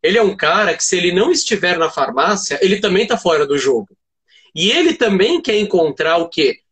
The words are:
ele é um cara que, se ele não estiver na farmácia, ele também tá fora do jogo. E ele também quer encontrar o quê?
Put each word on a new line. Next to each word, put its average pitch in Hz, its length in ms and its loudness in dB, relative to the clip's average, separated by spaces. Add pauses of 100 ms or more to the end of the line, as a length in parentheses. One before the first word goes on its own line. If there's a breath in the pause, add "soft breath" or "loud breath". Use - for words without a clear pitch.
ele 185 160 2
é 233 40 4
um 196 160 0
cara 175 380 0
que, - 100 -6
se 185 100 -2
ele 175 160 0
não 214 200 2
estiver 185 460 0
na 160 120 0
farmácia, 143 720 -2
ele 196 180 2
também 202 260 0
tá 226 120 -2
fora 151 280 0
do 143 120 0
jogo. 127 320 -2 (640 soft breath)
E 180 160 0
ele 320 220 2
também 220 480 2
quer 214 160 -2
encontrar 165 600 0
o 165 120 -2
quê? 139 300 0 (120)